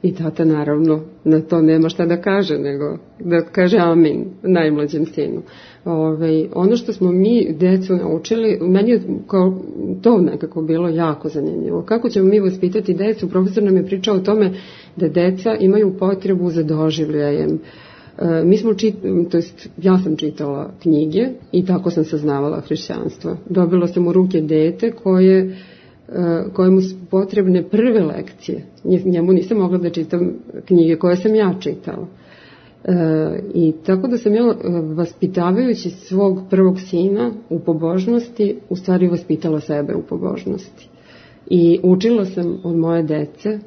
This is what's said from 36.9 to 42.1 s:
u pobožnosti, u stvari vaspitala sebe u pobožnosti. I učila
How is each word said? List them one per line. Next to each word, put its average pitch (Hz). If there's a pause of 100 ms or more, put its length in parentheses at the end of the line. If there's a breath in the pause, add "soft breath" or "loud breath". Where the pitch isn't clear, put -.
u 165
pobožnosti, 190 (140)
u 185
stvari 185
vaspitala 160
sebe 147
u -
pobožnosti. - (600 loud breath)
I 175
učila 190